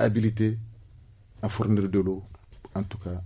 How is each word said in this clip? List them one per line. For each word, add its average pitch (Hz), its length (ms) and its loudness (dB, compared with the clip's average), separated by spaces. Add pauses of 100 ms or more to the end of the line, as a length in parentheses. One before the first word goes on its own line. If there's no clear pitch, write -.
habilitée 110 560 2 (840)
à 104 80 -2
fournir 104 400 2
de 98 100 2
l'eau, 95 240 -2 (520)
en 98 80 -2
tout 101 160 -10
cas 90 260 -8